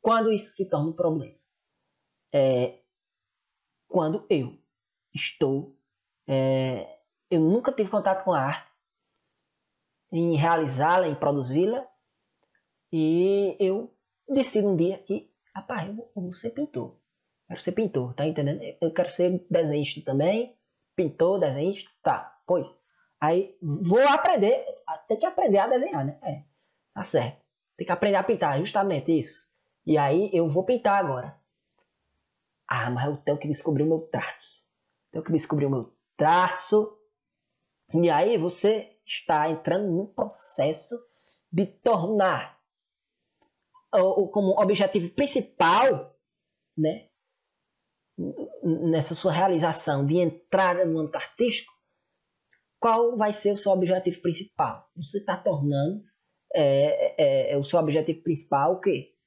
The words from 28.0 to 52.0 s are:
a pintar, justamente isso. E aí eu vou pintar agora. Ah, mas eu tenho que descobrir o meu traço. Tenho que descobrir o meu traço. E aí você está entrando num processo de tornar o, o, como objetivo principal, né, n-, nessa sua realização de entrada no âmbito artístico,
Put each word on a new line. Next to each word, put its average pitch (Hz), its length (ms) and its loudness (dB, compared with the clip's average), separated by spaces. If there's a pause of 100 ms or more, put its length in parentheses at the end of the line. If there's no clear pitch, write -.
a 190 60 0
pintar, 156 360 0
justamente 175 580 0
isso. - 300 -6 (420)
E 156 80 4
aí 156 340 2
eu 170 160 2
vou 165 160 0
pintar 220 360 2
agora. 143 360 -4 (1300)
Ah, 123 240 -4
mas 123 160 -2
eu 147 100 -4
tenho 147 220 -2
que 147 80 -8
descobrir 147 340 -2
o 156 60 2
meu 160 140 0
traço. - 600 -10 (480)
Tenho 160 120 -8
que - 80 -6
descobrir 151 340 0
o 135 60 0
meu 123 200 -4 (240)
traço. 214 800 2 (960)
E 170 160 2
aí 180 300 2
você 202 500 -2 (160)
está 156 460 -2
entrando 170 400 -2
num 180 160 0
processo - 880 -6 (560)
de 180 140 2
tornar 190 920 0 (1300)
o, 190 300 2
o, 185 60 0
como 196 240 2 (100)
objetivo 190 480 2
principal, - 1080 0 (600)
né, 156 300 -2 (1080)
n-, 170 760 -4
nessa 160 240 -2
sua - 160 -2
realização 160 760 0
de 160 140 2
entrada 180 640 0
no 160 140 -2
âmbito 151 180 -6
artístico, - 560 -4 (1080)